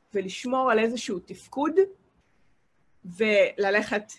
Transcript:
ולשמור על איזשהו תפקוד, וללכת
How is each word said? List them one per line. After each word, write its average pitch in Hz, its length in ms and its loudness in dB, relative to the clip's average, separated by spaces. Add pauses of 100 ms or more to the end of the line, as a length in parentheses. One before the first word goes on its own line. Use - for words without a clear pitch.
(140)
ולשמור 247 580 -2
על 220 80 4
איזשהו 226 400 -2
תפקוד, 294 600 -2 (1300)
וללכת 202 1120 0